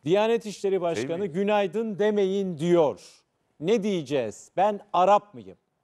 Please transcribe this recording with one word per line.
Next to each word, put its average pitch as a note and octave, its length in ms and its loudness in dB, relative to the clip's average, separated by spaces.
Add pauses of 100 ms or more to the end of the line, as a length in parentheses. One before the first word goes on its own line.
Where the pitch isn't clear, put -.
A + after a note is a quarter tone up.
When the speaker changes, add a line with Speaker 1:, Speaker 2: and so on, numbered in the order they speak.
Speaker 1:
Diyanet A3 400 0
İşleri G3 260 -4
Speaker 2:
Şey F#3 100 0
Speaker 1:
Başkanı E3 360 -4
Speaker 2:
mi? G3+ 140 -6
Speaker 1:
"Günaydın G3+ 680 -2
demeyin." G3 580 0
diyor. D#3+ 440 2 (580)
Ne F#3 240 0
diyeceğiz? C#3+ 720 -4
Ben G3+ 220 0 (140)
Arap G3 400 4
mıyım? F#2+ 240 -20 (260)